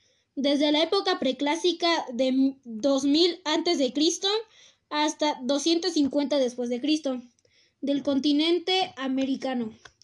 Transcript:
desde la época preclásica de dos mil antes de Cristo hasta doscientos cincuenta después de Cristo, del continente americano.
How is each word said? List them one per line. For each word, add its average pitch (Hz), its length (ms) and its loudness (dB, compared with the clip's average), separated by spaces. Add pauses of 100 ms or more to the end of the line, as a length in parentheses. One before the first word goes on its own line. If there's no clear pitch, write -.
(340)
desde 285 380 2
la 302 100 2
época 359 380 0
preclásica 320 920 0
de 262 520 2
dos 262 400 0
mil 330 400 4
antes 320 340 0
de 254 140 0
Cristo 320 340 0 (640)
hasta 302 520 -2
doscientos 330 500 0
cincuenta 285 460 0
después 240 320 -2
de 240 100 -4
Cristo, 277 420 -2 (580)
del 277 220 -2
continente 320 920 0
americano. 262 760 -4 (320)